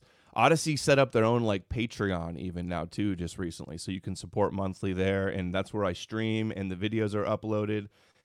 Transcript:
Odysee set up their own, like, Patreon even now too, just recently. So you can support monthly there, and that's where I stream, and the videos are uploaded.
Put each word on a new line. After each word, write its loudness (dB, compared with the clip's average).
Odysee 4
set 6
up 4
their 4
own, 4
like, 0
Patreon -2
even -6
now -2
too, -2
just -6
recently. -8
So -8
you -4
can -8
support 0
monthly -4
there, 2
and -2
that's -4
where 0
I 0
stream, -2
and -4
the -4
videos -2
are 0
uploaded. -2